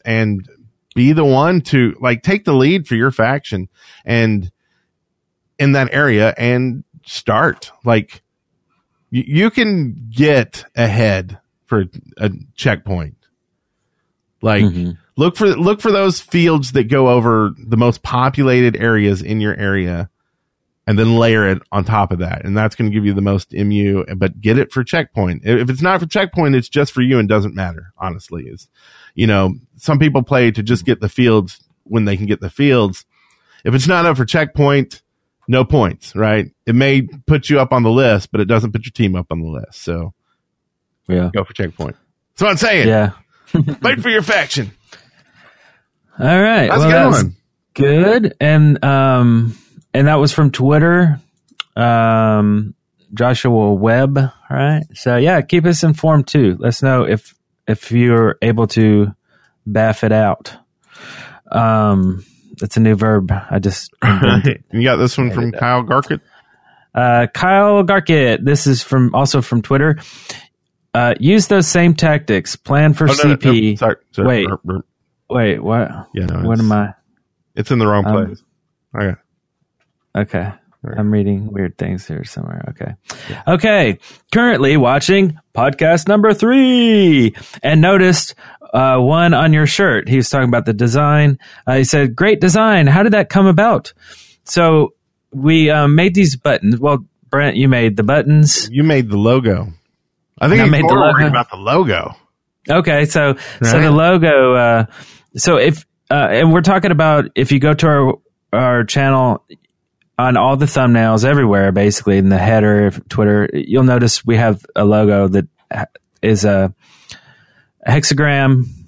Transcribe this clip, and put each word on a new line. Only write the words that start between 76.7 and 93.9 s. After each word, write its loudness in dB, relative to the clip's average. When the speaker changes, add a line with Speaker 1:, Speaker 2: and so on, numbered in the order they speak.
Speaker 2:
I? -4
Speaker 1:
it's -8
in 0
the 0
wrong 0
Speaker 2:
Um, -2
Speaker 1:
place. -16
I -6
got -6
Speaker 2:
Okay. -4
Speaker 1:
All -12
right. -10
Speaker 2:
I'm -2
reading -4
weird -8
things -8
here -10
somewhere. -14
Okay. -14
Speaker 1:
Yeah. -16
Speaker 2:
Okay. 0
Currently 2
watching 0
podcast 0
number 2
three 2
and 2
noticed, 2
uh, 2
one 2
on 2
your 2
shirt. -2
He 0
was 0
talking 0
about 0
the -2
design. 0
Uh, 0
he 2
said, 0
"Great 2
design. 2
How 4
did 2
that 0
come 2
about?" 2